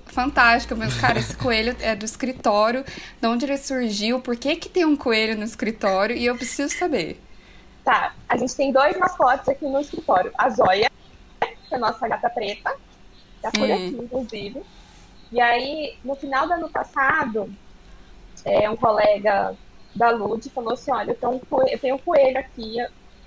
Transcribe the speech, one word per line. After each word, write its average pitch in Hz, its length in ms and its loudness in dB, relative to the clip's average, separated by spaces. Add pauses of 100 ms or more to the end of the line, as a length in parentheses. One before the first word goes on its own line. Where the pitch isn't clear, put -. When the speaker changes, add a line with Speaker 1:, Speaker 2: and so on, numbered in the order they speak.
Speaker 1:
fantástico. 247 720 2
Mas, 220 180 -2
cara, 233 240 2
esse - 160 -4
coelho 233 460 0
é 226 140 0
do 208 100 -8
escritório. 240 800 0 (340)
De 226 80 0
onde 240 180 0
ele 277 120 -2
surgiu? 240 640 -2
Por 247 160 -6
que 285 200 -2
que - 120 -12
tem 349 160 2
um 294 100 4
coelho 220 420 0
no 208 60 -6
escritório? 214 720 0
E 240 100 -2
eu 247 100 0
preciso 269 420 -4
saber. 247 420 -2 (680)
Speaker 2:
Tá, - 240 2 (160)
a 247 80 0
gente 247 180 -4
tem 277 160 0
dois 277 280 4
mascotes 285 500 2
aqui 269 160 -2
no 269 160 0
escritório. - 560 0
A 247 140 2
Zóia, 208 400 2 (500)
que - 320 -8
é - 20 0
a 254 40 -2
nossa 220 280 -2
gata 214 220 -2
preta, 208 420 -6 (720)
tá - 80 -6
por 214 180 0
Speaker 1:
Hum. - 60 2
Speaker 2:
aqui, 185 260 -4
inclusive. 233 640 -8 (680)
E 240 100 2
aí, 262 640 0
no 269 100 -6
final 269 300 -2
do 339 80 -2
ano 320 160 -2
passado, 269 840 -2 (960)
é, 208 240 4
um 226 60 -4
colega 208 800 2 (400)
da 233 160 4
Lud 220 400 -2
falou 233 220 -4
assim, 262 180 -4
"Olha, 214 220 -2
eu - 20 -6
tenho 247 180 -2
um 254 60 -4
coe-, 262 340 0
eu - 60 -4
tenho 262 160 0
um - 20 -2
coelho 269 400 4
aqui, 226 400 -8
eu, 240 120 -4 (380)